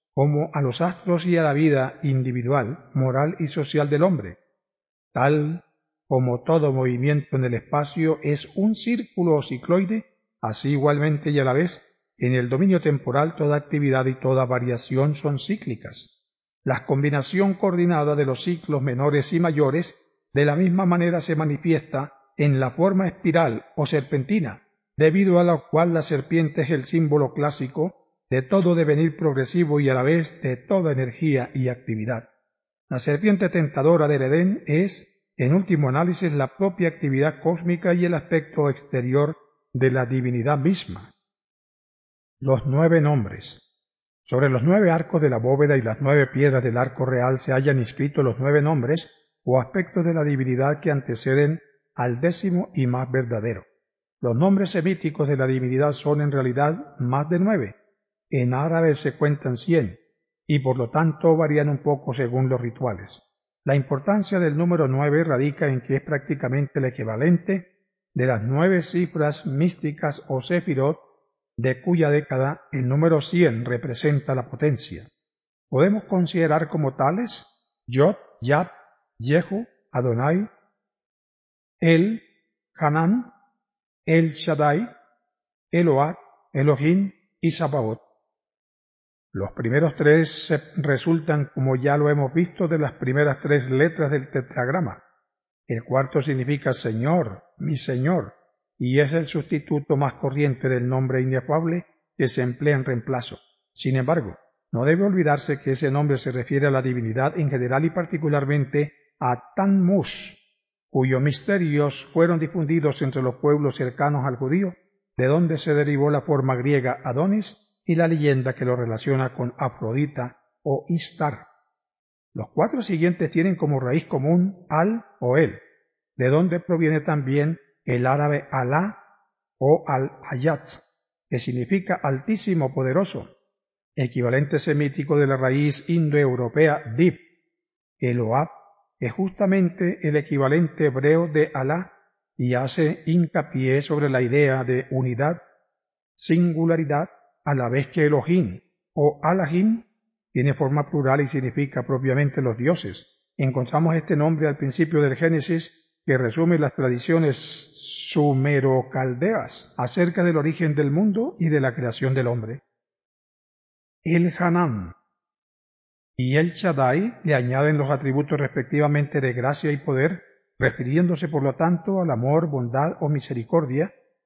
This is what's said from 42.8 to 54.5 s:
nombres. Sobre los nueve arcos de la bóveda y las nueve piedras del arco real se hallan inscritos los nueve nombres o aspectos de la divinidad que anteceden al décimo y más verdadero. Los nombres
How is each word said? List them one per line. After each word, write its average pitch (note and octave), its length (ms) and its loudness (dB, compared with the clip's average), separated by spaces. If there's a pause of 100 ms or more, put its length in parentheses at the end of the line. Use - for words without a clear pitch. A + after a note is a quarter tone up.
nombres. - 840 -4 (380)
Sobre D3 240 2
los B2+ 140 0
nueve F3+ 280 4
arcos E3 300 0
de D3 80 4
la B2 100 0
bóveda C#3 380 2
y B2+ 60 2
las A2 180 -4
nueve D3 280 4
piedras C3 360 2
del A#2+ 140 -2
arco C3 260 -2
real B2+ 340 0
se - 140 -4
hallan C3+ 260 2
inscritos C#3 460 -2
los B2+ 160 -2
nueve C#3+ 220 2
nombres D3+ 480 -2 (340)
o F3+ 160 2
aspectos F#3 440 -2
de E3 100 0
la D#3 100 0
divinidad C3+ 560 0
que D#3+ 100 -2
anteceden C#3 720 0 (340)
al B2 260 -2
décimo F3 540 -2
y C3+ 120 0
más B2 260 -2
verdadero. A#2 520 -4 (560)
Los A#2+ 140 0
nombres F#3+ 360 2